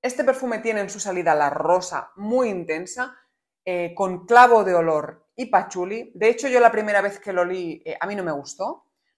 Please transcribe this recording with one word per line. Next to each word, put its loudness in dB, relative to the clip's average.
Este -2
perfume 0
tiene -4
en -6
su -12
salida 0
la 2
rosa -2
muy 0
intensa, -8
eh, -4
con -4
clavo 8
de 0
olor -2
y -8
pachuli. -2
De 2
hecho, 0
yo 2
la 6
primera 0
vez -4
que -10
lo 0
olí, -6
eh, -10
a -6
mí -8
no -6
me -4
gustó. -10